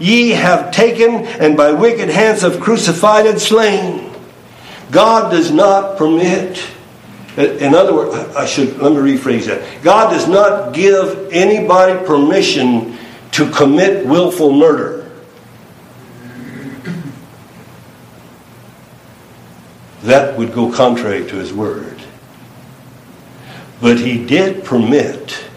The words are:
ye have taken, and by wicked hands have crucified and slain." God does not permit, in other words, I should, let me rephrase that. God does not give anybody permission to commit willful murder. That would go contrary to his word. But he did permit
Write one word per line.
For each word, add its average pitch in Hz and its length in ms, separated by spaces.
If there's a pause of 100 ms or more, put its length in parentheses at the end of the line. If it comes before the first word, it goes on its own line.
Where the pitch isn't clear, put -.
ye 233 300
have 156 400
taken, 226 560
and 151 280
by 147 180
wicked 208 360
hands 208 320
have 175 180
crucified 214 680
and 214 120
slain." 196 760 (720)
God 214 400
does 165 220
not 196 460
permit, 170 680 (720)
in 143 380
other 180 180
words, 151 220 (200)
I 143 120
should, - 320
let 143 140
me 139 220
rephrase 120 300
that. - 380
God 202 260
does - 180
not 196 460
give 185 580
anybody 185 760
permission 147 880 (320)
to 147 220
commit 156 560
willful 160 440
murder. - 600 (4000)
That 131 380
would 117 140
go 120 180
contrary 117 560
to 98 80
his 92 180
word. - 480 (1800)
But 120 200
he 120 260
did 190 380
permit - 840 (120)